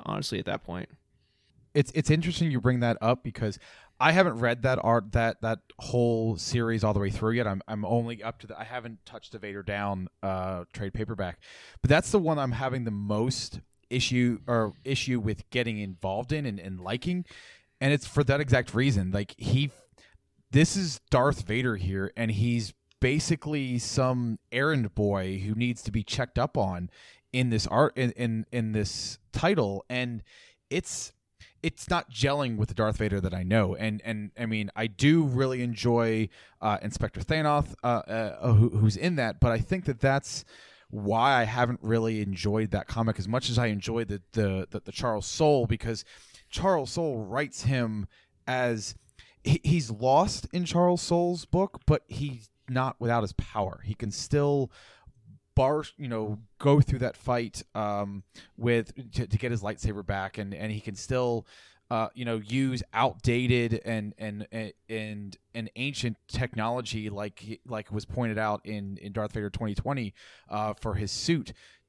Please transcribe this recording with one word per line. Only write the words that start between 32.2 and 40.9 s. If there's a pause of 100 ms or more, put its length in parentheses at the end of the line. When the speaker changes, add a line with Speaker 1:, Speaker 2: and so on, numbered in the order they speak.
Speaker 2:
with
the
Darth
Vader
that
I
know.
And,
and
I
mean,
I
do
really
enjoy, (340)
uh,
Inspector
Thanoth, (100)
uh,
uh,
who,
who's
in
that,
but
I
think
that
that's (460)
why